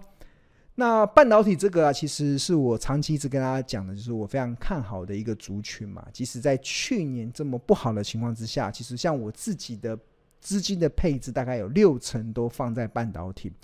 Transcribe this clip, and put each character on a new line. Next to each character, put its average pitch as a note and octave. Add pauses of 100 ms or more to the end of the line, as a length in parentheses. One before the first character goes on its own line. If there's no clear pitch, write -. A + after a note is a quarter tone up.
(760)
那 A3+
半 B3+
导 G#3+
体 G3+
这 G3
个 E3+
啊， F3+
其 D#3+
实 C#3+
是 F3
我 B2
长 C#3+
期 D#3
一 D3
直 C#3+
跟 C3+
大 C3
家 C3
讲 G2+
的， F#2+
就 G#2
是 A#2
我 G#2+
非 C#3
常 B2
看 D3+
好 G2
的 G2+
一 G#2+
个 A2
族 G2+
群 -
嘛。 F2+
即 C3
使 B2
在 C#3
去 -
年 B2
这 D3+
么 B2+
不 -
好 A#2+
的 G#2
情 A2
况 A#2
之 A2+
下， A2
其 A#2
实 B2
像 D#3
我 A2
自 -
己 A2+
的 A2+ (420)
资 G3
金 F#3+
的 D#3+
配 D3
置 B2
大 C3
概 B2
有 G2
六 E3
成 A2+
都 A#2+
放 A#2+
在 A2+
半 A#2
导 F2+
体， - (120)